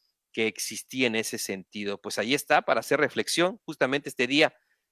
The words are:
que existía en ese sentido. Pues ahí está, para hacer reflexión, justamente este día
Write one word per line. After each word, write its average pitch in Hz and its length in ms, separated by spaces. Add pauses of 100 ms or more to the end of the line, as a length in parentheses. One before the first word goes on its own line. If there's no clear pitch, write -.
(320)
que 113 160
existía 120 600
en 110 80
ese 110 220
sentido. 101 640
Pues - 180
ahí 113 140
está, 147 280
para 123 200
hacer 139 180
reflexión, 160 680
justamente 139 440
este 123 180
día 143 260 (380)